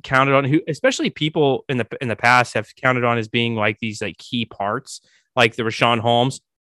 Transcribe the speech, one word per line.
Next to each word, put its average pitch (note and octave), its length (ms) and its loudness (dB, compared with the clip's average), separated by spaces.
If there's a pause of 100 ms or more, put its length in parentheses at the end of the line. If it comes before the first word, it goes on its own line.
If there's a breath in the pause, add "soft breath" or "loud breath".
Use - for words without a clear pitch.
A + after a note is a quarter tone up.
counted C3+ 320 2
on, C#3 100 4
who C#3 220 2
especially B3+ 440 -2
people D3+ 580 0
in C3 100 -2
the, A2+ 80 -4 (140)
in B2+ 80 -4
the G#2+ 80 -4
past A#2+ 380 2
have A2 200 -6
counted B2+ 300 0
on A#2 140 0
as G#2+ 100 -6
being, A#2 260 -2
like, G#2+ 240 -2
these, G#2+ 240 -8
like, G2 160 -8
key A#2+ 280 -8
parts, G#2+ 540 -8 (360)
like A#2 180 4
the A#2+ 80 -4
Rashawn A#2 380 0
Holmes, A#2+ 400 0 (280)